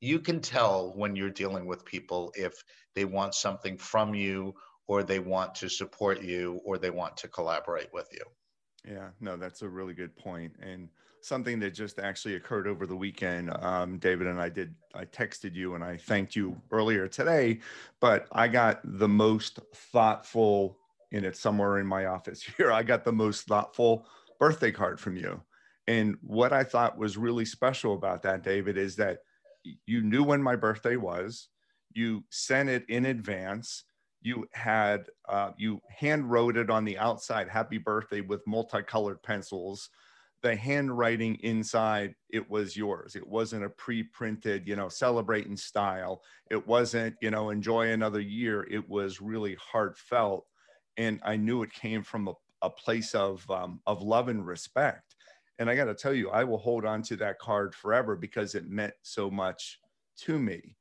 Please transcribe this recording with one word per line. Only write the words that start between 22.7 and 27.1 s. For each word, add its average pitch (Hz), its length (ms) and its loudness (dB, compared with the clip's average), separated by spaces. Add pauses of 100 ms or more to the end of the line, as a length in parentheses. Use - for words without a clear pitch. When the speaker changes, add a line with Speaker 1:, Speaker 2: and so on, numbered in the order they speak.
Speaker 2:
I 113 100 6
got 117 220 2
the 120 80 2
most 110 340 2
thoughtful 113 600 4 (340)
birthday 143 320 6
card 92 260 -2
from 92 180 -6
you. 95 260 -6 (440)
And 110 360 4
what 123 300 4
I 131 120 6
thought 120 340 2
was 104 180 -2